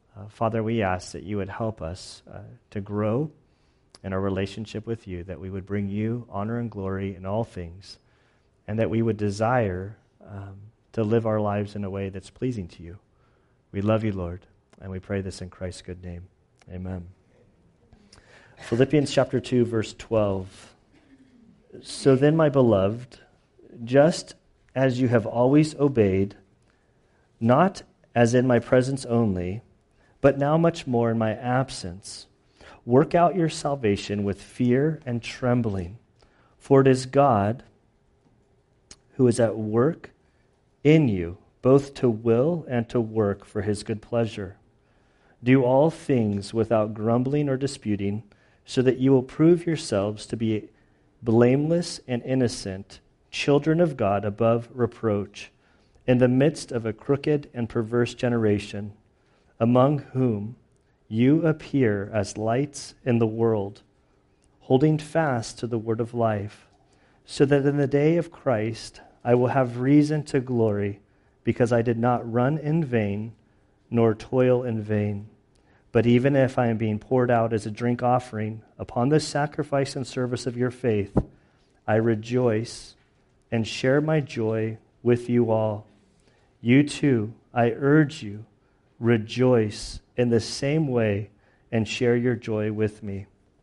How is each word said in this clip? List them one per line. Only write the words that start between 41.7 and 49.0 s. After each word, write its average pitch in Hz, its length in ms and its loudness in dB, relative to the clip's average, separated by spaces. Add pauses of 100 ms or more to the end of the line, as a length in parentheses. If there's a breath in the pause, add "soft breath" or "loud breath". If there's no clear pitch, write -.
to 127 160 0
will 117 580 0
and 120 220 -2
to 123 100 -2
work 110 460 -2
for 107 160 -6
his 104 200 -4
good 110 200 -8
pleasure. 104 560 -6 (840 soft breath)
Do 127 220 4
all 131 240 4
things 110 640 -2
without 110 400 0
grumbling 127 560 0
or 131 80 -2
disputing, 104 680 -4 (440 soft breath)
so - 160 0
that 127 160 4
you 135 140 4